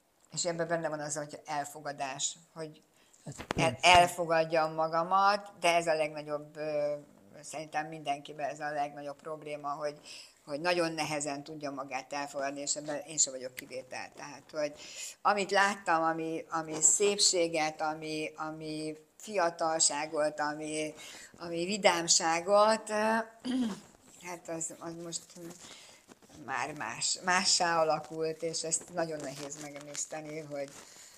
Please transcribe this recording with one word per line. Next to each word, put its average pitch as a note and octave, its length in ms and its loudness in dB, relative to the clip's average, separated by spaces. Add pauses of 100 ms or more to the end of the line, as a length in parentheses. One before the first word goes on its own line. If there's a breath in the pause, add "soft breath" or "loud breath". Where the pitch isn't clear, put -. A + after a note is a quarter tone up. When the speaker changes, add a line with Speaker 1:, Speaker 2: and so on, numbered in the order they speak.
(320)
Speaker 1:
és D#3+ 120 -4
ebben E3 240 -2
benne E3 200 0
van D3+ 120 -4
az, D3 160 -4
hogy D3 300 -8
elfogadás, C#3+ 920 -6 (180)
hogy D#3 280 -10 (420 soft breath)
Speaker 2:
Hát, - 220 -12 (100)
Speaker 1:
el-, E3 160 4
Speaker 2:
persze. F3 260 10
Speaker 1:
elfogadjam E3 760 4
magamat, F3+ 840 2
de E3+ 140 4
ez E3+ 120 4
a D#3+ 80 4
legnagyobb, D3+ 640 -4
ö, D3 380 -2 (480)
szerintem D3+ 440 -6
mindenkiben D3 640 -6
ez D3+ 100 -10
a D3 100 -4
legnagyobb C#3+ 520 -6
probléma, D3+ 460 -8
hogy, D3 320 -4 (440 loud breath)
hogy D3 160 -6
nagyon E3+ 320 2
nehezen D3 520 -2
tudja D3+ 260 -8
magát C#3 420 -8
elfogadni, C#3+ 480 -4
és C#3+ 160 -2
ebben D3 300 -6
én D#3 120 -8
sem C#3 140 2
vagyok B2+ 220 -10
kivétel. B2+ 600 -12
Tehát, C#3+ 360 -16
hogy D3 200 -2 (500 loud breath)
amit G3 280 2
láttam, G3 520 4
ami, D#3+ 480 0
ami D#3 300 -4
szépséget, E3 1000 4
ami, D#3 560 -4
ami D#3 600 -8 (200)
fiatalságot, D#3+ 1200 0
ami, D3+ 540 -4 (440 loud breath)
ami E3+ 260 -4
vidámságot, F#3+ 1200 4 (720)
<clears throat> - 680 -8
hát F3 200 -10
az, E3 300 -6
az E3+ 140 -10 (120)
most E3+ 180 -8 (1200 loud breath)
már C3 280 -4
más, C#3 520 -4
mássá F3+ 560 4
alakult, D#3+ 640 0
és E3 200 -4
ezt D#3+ 320 -4
nagyon D#3+ 260 -2
nehéz C#3+ 420 -10
megemészteni, D3 760 -10
hogy C#3+ 320 -8 (480 loud breath)